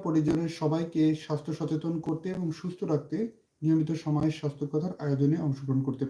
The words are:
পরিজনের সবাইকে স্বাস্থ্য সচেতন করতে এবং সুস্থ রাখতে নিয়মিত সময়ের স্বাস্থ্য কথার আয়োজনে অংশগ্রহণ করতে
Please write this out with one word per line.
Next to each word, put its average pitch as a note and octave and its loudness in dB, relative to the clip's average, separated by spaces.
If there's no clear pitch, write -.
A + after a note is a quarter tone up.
পরিজনের D#3 2
সবাইকে D#3+ 2
স্বাস্থ্য D#3 -4
সচেতন D#3 -2
করতে D#3+ -2
এবং F3+ -2
সুস্থ F3 -6
রাখতে D3 0
নিয়মিত D#3+ 4
সময়ের D3+ 2
স্বাস্থ্য D3 -4
কথার D#3+ 0
আয়োজনে C#3+ 4
অংশগ্রহণ C3+ 0
করতে C3+ -2